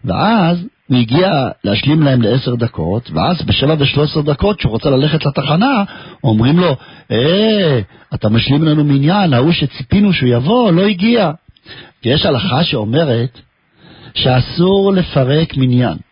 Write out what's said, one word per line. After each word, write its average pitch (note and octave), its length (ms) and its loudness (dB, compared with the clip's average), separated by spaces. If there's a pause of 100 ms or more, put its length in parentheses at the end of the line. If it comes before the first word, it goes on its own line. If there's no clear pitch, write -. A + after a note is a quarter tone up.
ואז F3 600 0 (200)
הוא B2+ 120 0
הגיע C3 300 2 (360)
להשלים D3 380 0
להם C3 200 2
לעשר B2 320 0
דקות, G#2+ 560 -4
ואז C3+ 320 -2
בשבע D3 360 0
ושלוש C#3+ 320 0
עשרה D3+ 120 -2
דקות, F#3 380 -2
שהוא - 100 -2
רוצה A2+ 200 -2
ללכת D3+ 360 0
לתחנה, F#3 580 0 (400)
אומרים A#2+ 340 2
לו, E3 180 2 (340)
"אה, E3 720 0 (340)
אתה - 140 -2
משלים C3 360 2
לנו D3+ 200 2
מניין, D3+ 480 2
ההוא C3+ 200 2
שציפינו F#3 600 0
שהוא C3 160 0
יבוא, F3 440 2
לא F#3 140 2
הגיע." G#3 440 2 (720)
ויש C#3 220 0
הלכה D#3+ 380 0
שאומרת B2 720 -2 (760)
שאסור F#3 760 0
לפרק D#3 640 0
מניין. B2 400 0 (160)